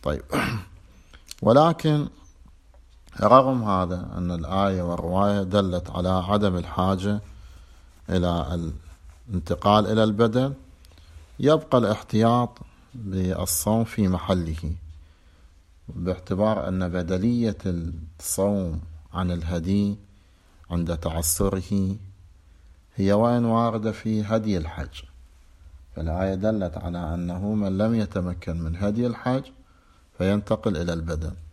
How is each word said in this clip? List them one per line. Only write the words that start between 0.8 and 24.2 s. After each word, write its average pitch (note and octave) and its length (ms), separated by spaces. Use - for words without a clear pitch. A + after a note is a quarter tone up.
<clears throat> - 600
ولكن D3+ 600
رغم B2+ 420
هذا F2+ 540
أن F2+ 140
الآية F#2 500
والرواية F2+ 640
دلت F#2 460
على F2+ 200
عدم F#2 460
الحاجة F#2+ 680
إلى E2+ 600
الانتقال G2+ 580
إلى A2 160
البدل، A2+ 500
يبقى D3+ 380
الاحتياط A#2 800
بالصوم F#2+ 920
في G#2+ 240
محله، E2 680
باعتبار F#2 800
أن F#2 220
بدلية F#2 760
الصوم E2+ 1160
عن F2+ 180
الهدي F2+ 680
عند E2+ 260
تعسره F#2+ 1000
هي G2 180
وين A#2+ 320
واردة A2+ 460
في G#2+ 320